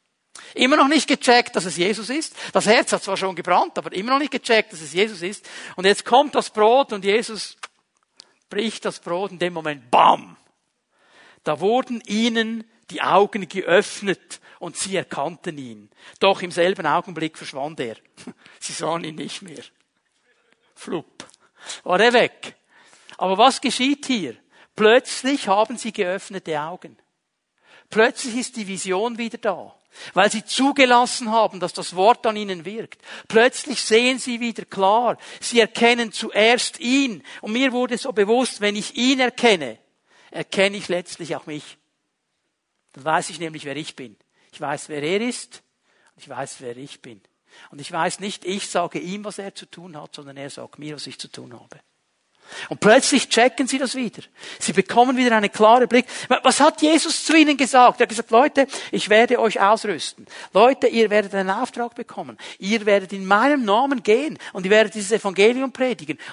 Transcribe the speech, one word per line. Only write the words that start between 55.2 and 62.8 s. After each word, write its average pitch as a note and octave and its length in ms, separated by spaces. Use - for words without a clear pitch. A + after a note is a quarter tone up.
einen G#3 160
klaren A3+ 340
Blick. B3 200
Wa-, B3 160
was B3+ 160
hat D#4 240
Jesus D#4 420
zu D4+ 120
ihnen D4+ 200
gesagt? B3 440
Er A#3+ 40
hat G3+ 40
gesagt, A3+ 240
„Leute, C4+ 340
ich - 180
werde A3+ 300
euch G#3+ 220
ausrüsten. G3 640
Leute, B3 360
ihr A3+ 220
werdet G#3 220
einen F#3+ 180
Auftrag A#3+ 440
bekommen. D#3 440
Ihr G#3 280